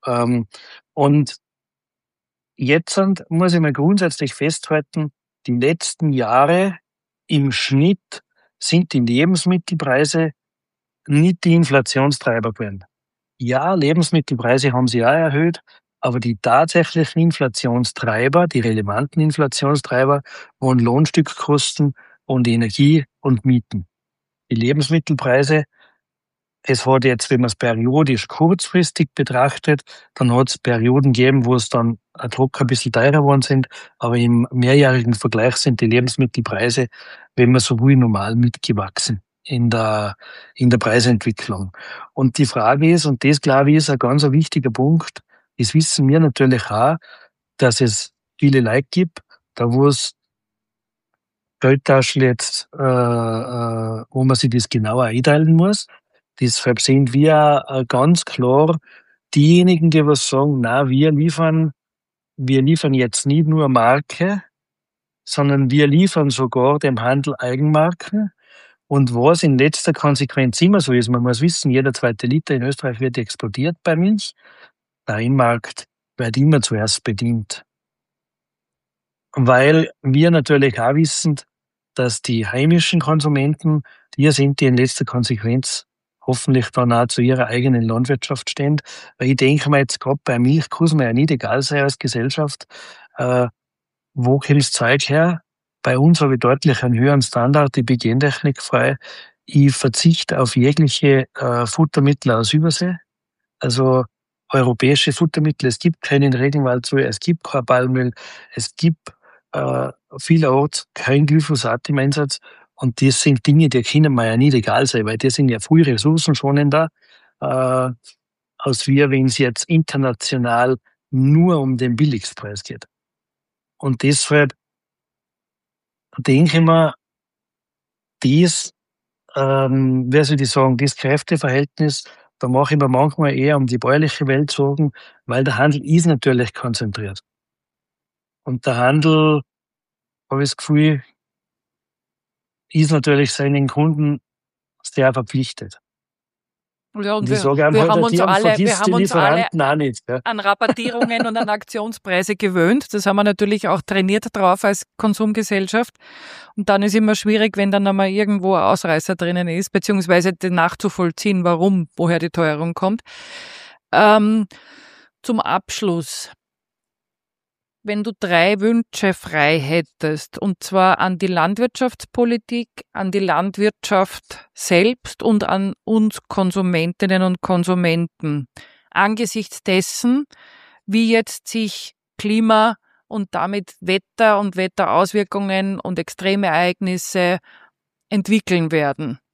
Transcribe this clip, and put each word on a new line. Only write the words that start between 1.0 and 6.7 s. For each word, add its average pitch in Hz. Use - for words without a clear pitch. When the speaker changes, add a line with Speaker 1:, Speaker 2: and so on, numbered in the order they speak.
Speaker 1:
jetzt 147
sind, 196
muss 170
ich 175
mal 151
grundsätzlich 156
festhalten, 156
die 123
letzten 151
Jahre 143